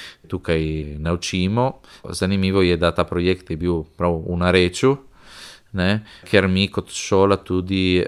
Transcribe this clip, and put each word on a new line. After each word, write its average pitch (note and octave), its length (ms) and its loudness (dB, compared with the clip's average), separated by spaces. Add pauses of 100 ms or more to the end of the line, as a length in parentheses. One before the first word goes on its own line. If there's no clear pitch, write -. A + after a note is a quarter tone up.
(280)
tukaj E2+ 320 -2 (380)
naučimo. F#2 720 -2 (380)
Zanimivo F#2+ 520 0
je, F2 140 4
da E2+ 160 2
ta - 120 0
projekt F2+ 460 -2
je E2 60 -6
bil E2+ 280 -2 (120)
prav E2+ 240 -2
v F2 160 -6
narečju, F2+ 600 2 (760)
ne, G2+ 320 0 (240)
ker G2 200 4
mi F#2 200 2
kot - 240 -8
šola G2 440 2
tudi F#2 720 0